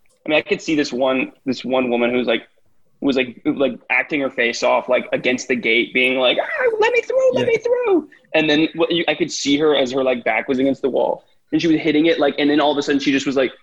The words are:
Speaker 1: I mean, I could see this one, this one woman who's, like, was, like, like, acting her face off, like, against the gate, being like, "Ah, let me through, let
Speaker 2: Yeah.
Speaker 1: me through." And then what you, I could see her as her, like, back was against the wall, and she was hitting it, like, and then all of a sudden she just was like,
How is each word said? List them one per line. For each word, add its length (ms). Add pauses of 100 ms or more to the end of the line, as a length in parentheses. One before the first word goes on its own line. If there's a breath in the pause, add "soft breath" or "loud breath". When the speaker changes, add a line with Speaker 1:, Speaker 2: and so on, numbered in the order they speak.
(260)
Speaker 1:
I 40
mean, 80
I 40
could 200
see 140
this 160
one, 400 (140)
this 180
one 280
woman 180
who's, 160
like, 220 (540)
was, 140
like, 300
like, 320 (120)
acting 320
her 100
face 320
off, 260
like, 220
against 360
the 80
gate, 380
being 240
like, 240
"Ah, 380
let 140
me 80
through, 340
let 60
Speaker 2:
Yeah. 100
Speaker 1:
me 60
through." 520 (240 soft breath)
And 160
then 260
what 160
you, 160
I 80
could 160
see 260
her 180
as 160
her, 120
like, 200
back 240
was 120
against 220
the 80
wall, 340 (280)
and 100
she 60
was 140
hitting 260
it, 120
like, 200
and 100
then 100
all 120
of 60
a 40
sudden 180
she 120
just 160
was 80
like, 160 (120)